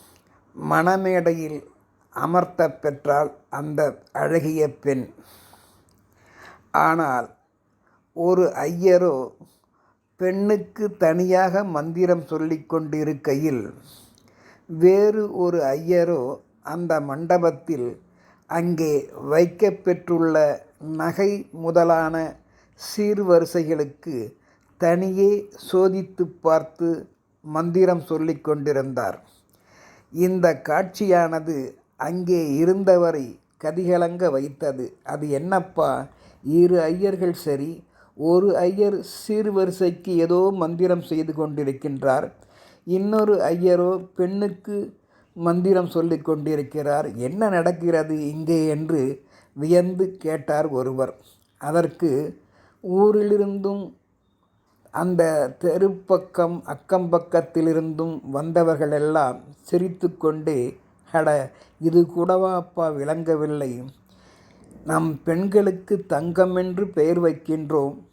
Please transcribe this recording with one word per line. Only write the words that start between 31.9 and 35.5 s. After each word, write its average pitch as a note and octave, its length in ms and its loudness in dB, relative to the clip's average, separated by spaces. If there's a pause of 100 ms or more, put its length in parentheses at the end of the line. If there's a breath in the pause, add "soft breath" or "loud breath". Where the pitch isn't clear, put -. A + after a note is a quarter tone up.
அங்கே F3 420 -2 (140)
இருந்தவரை F3 680 4 (360)
கதிகலங்க F3 720 0
வைத்தது. C3+ 540 -4 (180)
"அது D3 260 -8
என்னப்பா, E3 600 -2 (540 soft breath)